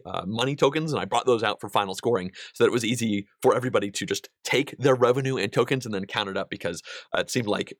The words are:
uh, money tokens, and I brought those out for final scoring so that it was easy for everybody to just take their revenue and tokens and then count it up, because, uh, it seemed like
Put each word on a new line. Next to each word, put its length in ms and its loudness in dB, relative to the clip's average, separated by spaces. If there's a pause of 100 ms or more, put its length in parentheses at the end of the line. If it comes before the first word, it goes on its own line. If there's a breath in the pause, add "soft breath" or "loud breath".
uh, 200 -8
money 300 -2
tokens, 360 2
and 100 -2
I 40 -4
brought 200 -2
those 180 4
out 180 0
for 80 -8
final 260 0
scoring 360 -2 (220 loud breath)
so 100 2
that 60 6
it 40 2
was 120 0
easy 420 -2 (140 soft breath)
for 140 6
everybody 360 0
to 140 -6
just 240 -4 (140)
take 340 0
their 180 4
revenue 420 4
and 140 0
tokens 340 2
and 80 -6
then 120 -4
count 240 -4
it 80 -4
up, 120 -4
because, 320 -6 (320 loud breath)
uh, 60 2
it 100 -2
seemed 180 -2
like 320 -2